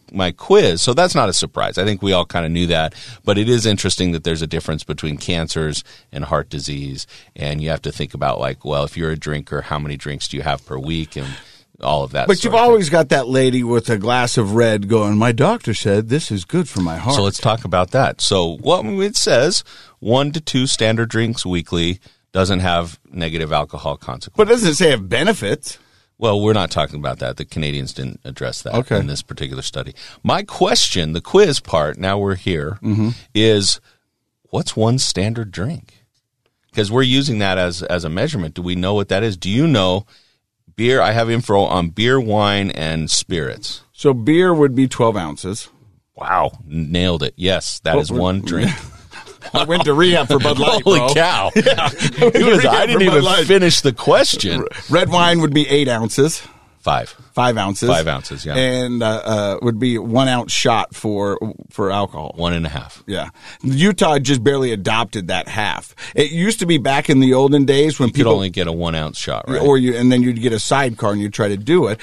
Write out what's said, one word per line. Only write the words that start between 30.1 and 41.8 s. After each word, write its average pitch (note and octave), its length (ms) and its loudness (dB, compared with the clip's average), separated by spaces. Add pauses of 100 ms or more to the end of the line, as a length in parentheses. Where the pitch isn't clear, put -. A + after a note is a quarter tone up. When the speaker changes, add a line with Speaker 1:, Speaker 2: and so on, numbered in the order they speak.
Speaker 1:
My F#3 200 0
question, F#2+ 680 0
the E2 80 -6
quiz F3+ 380 4
part, D2+ 380 -2
now G2 200 -2
we're G2 180 -2
here, D#2+ 480 -4
Speaker 2:
Mm-hmm. G#2+ 260 0 (240)
Speaker 1:
is G#2+ 480 2 (720)
what's - 240 -6
one A#2 240 2
standard A2 520 -4
drink? - 540 -10 (680)
'Cause G#2 180 -2
we're B2 100 2
using C3 380 2
that F#2+ 180 0
as, F2 260 -2
as F2 200 -2
a F2 60 -4
measurement. F#2+ 440 -4
Do F2+ 80 -10
we F2+ 140 -4
know F#2 180 -2
what G2+ 160 -2
that F#2+ 140 0
is? A2 140 -2
Do F2 120 -8
you B2+ 180 2
know G2 380 2 (720)
beer? B2 260 2
I F#2 100 4
have A#2 180 0
info A2 340 2
on E2+ 260 0